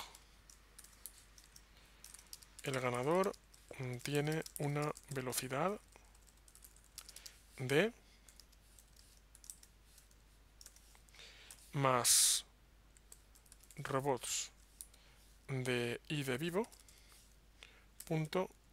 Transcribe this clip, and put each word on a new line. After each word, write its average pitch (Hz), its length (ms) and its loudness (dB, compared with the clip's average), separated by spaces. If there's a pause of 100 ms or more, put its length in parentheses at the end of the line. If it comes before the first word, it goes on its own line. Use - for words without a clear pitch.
(2750)
El 131 160 -2
ganador, 127 540 2 (460)
mm, 127 180 -4
tiene 147 460 0 (160)
una 147 320 0 (180)
velocidad 135 720 -2 (1800)
de 143 360 4 (3750)
más 131 720 6 (1300)
robots 135 760 -2 (960)
de 123 600 -2
i 147 140 0
de 131 140 0
vivo 175 300 0 (1400)
punto 160 440 0 (240)